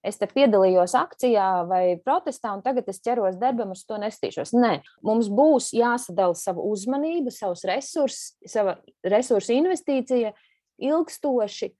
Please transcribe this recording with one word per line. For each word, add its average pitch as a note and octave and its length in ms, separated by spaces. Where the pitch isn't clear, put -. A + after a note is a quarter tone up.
es - 160
te G3+ 100
piedalījos F#3+ 640
akcijā A#3+ 520
vai F3+ 160
protestā, C4 560
un G3 100
tagad B3 240
es F#3+ 140
ķeros G3+ 380
darbam, A#3 340
uz - 100
to G#3+ 140
nestīšos. - 560
Nē, A#3 240
mums A3 260
būs C4 460
jāsadala G3 640
savu F3+ 320
uzmanību, C4+ 640
savus F#3 320
resursus, C4+ 640
sava G3 320
resursu A3 560
investīcija C4 760
ilgstoši B3+ 1000